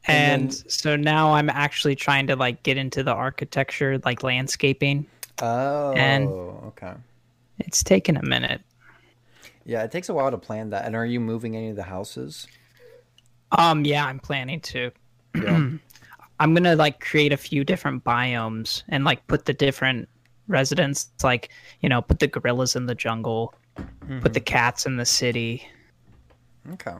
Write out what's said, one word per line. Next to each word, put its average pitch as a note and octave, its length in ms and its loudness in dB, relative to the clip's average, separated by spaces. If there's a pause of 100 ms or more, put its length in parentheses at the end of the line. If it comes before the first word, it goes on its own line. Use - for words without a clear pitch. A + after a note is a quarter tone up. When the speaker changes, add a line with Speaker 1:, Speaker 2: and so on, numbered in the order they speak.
Speaker 1:
And D3 360 4
Speaker 2:
And C3 100 -2
then - 180 -12
Speaker 1:
so D3+ 260 0
now D3+ 380 4
I'm D3+ 160 2
actually C#3+ 460 0
trying C#3 320 2
to, C3+ 80 2
like, B2 260 -2
get C3+ 160 2
into C3+ 240 -4
the C3 100 0
architecture, C3+ 920 -2
like, B2 180 -2
landscaping. C3+ 840 0 (360)
Speaker 2:
Oh, C#3 520 0
Speaker 1:
And C3+ 340 4 (400)
Speaker 2:
okay. F#2 240 -14 (680)
Speaker 1:
it's - 240 -2
taken F#3 340 4
a - 60 -2
minute. B2 400 -2 (1000)
Speaker 2:
Yeah, A2+ 180 -4
it A2+ 80 -4
takes F3+ 180 -8
a G3 60 -4
while C3+ 160 2
to A#2+ 80 -4
plan A2 320 -8
that. G2 160 -4
And A2 80 -6
are A#2 120 -2
you A#2+ 140 0
moving A2+ 360 -4
any A2 140 -6
of G#2 60 -8
the G2 60 -8
houses? G#2 640 -10 (1040)
Speaker 1:
Um, D#3+ 320 6
yeah, D3 220 2
I'm C3 140 -8
planning C#3 400 -6
to. B2 300 -6 (440)
Speaker 2:
Yeah. E3 360 2 (340)
Speaker 1:
<clears throat> - 360 -12
I'm D#3 140 6
gonna, F3 200 6
like, D3+ 260 2
create D3 320 2
a C#3 40 0
few C#3 280 -2
different C#3+ 380 -2
biomes A#2+ 840 -2
and, C#3 160 0
like, D3 240 0
put - 160 0
the D3 100 -2
different C3 540 0 (400)
residents, C#3+ 640 0 (120)
like, B2 280 0 (300)
you F3 80 0
know, C3+ 140 2
put - 160 2
the D3+ 80 2
gorillas B2 500 -2
in B2+ 100 -4
the A#2+ 80 -4
jungle, A2+ 600 -4 (680)
put - 120 4
the C3 60 0
Speaker 2:
Mm-hmm. A#2 40 -16
Speaker 1:
cats B2 420 0
in C3 100 -2
the A#2+ 100 -2
city. A#2+ 640 -2 (1040)
Speaker 2:
Okay. F#3 280 -10